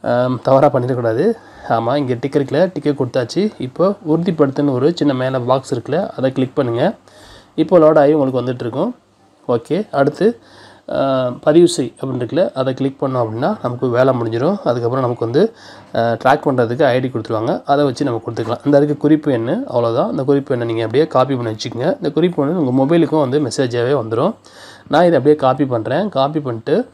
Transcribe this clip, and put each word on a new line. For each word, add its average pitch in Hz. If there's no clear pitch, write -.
ஆம், 123
தவறா 135
பண்ணிடக்கூடாது. 127
ஆமா, 120
இங்க 131
டிக் 135
இருக்குல்ல, 147
டிக்கை 147
கொடுத்தாச்சு. 139
இப்போ 165
உறுதிப்படுத்துன்னு 151
ஒரு 131
சின்ன 143
மேலே 127
பாக்ஸ் 127
இருக்குல்ல, 135
அதை 131
கிளிக் 147
பண்ணுங்க. 131
இப்போ 160
லோட் 156
ஆகி 143
உங்களுக்கு 131
வந்துட்டு 123
இருக்கும். 135
ஓகே, 143
அடுத்து, 147
ஆ, 131
பதிவு 160
செய் 135
அப்படின்னு 131
இருக்குல்ல, 127
அதை 131
கிளிக் 135
பண்ணோம் 131
அப்படின்னா 123
நமக்கு 123
வேலை 127
முடிஞ்சிடும். 120
அதுக்கப்புறம் 123
நமக்கு 120
வந்து, 143
ஆ, -
ட்ராக் 117
பண்றதுக்கு 127
ஐ 127
டி 131
கொடுத்துருவாங்க, 117
அதை 143
வச்சு 135
நம்ம 120
கொடுத்துக்கலாம். 117
இந்த 143
அதுக்கு 147
குறிப்பு 147
எண்ணு, 131
அவ்வளவுதான். 123
இந்த 156
குறிப்பு 139
எண்ணை 120
நீங்க 113
அப்படியே 123
காப்பி 131
பண்ணி 120
வச்சுக்கோங்க. 123
இந்த 151
குறிப்பு 160
வந்து 160
உங்க 131
மொபைலுக்கும் 156
வந்து 139
மெசேஜாவே 123
வந்துரும். 117
நான் 160
இதை 175
அப்படியே 147
காப்பி 135
பண்றேன். 127
காப்பி 147
பண்ணிட்டு 143